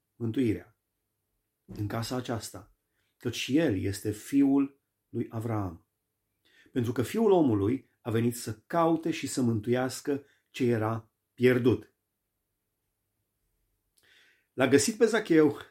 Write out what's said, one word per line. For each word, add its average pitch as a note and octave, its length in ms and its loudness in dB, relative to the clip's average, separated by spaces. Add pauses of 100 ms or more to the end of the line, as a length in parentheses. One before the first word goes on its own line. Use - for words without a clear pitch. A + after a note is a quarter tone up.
(160)
mântuirea A2+ 600 -4 (880)
în G#2+ 220 -8
casa A2+ 280 -6
aceasta, A#2+ 560 -8 (460)
căci - 300 -6
el C3 300 2
este G2 340 -4
fiul C#3 680 0 (300)
lui A2+ 200 -6
Avraam. G#2+ 560 -6 (840)
Pentru B2 200 -2
că B2 100 -2
Fiul G#3+ 300 2
omului B2+ 600 2 (100)
a A#2 100 -6
venit A#2 260 0
să - 280 -10
caute E3 460 0
și D3 160 -8
să C3+ 140 -4
mântuiască B2 840 -2 (240)
ce - 160 -4
era A2+ 460 -2 (220)
pierdut.” A#2+ 600 2 (2500)
L-a C3 140 2
găsit C#3 300 4
pe A#3 80 4
Zacheu, E3+ 520 4 (140)